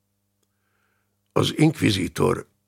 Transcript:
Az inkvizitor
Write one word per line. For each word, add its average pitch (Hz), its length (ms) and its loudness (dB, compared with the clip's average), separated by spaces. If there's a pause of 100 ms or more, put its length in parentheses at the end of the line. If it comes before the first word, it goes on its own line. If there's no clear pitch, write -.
(1300)
Az - 260 0
inkvizitor 95 920 0 (200)